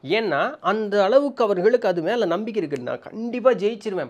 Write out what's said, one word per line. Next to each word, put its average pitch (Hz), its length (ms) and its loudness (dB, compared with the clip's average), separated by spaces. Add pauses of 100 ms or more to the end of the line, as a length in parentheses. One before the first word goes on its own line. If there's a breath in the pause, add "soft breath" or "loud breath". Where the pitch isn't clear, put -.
ஏன்னா 208 520 0
அந்த 208 420 0
அளவுக்கு 247 400 2
அவர்களுக்கு 214 440 2
அது 175 140 0
மேல 214 240 0
நம்பிக்கை 208 380 -2
இருக்கு, 143 200 -6
"நான் 123 160 -6
கண்டிப்பா 233 520 -2
ஜெயிச்சிருவேன், 196 580 -4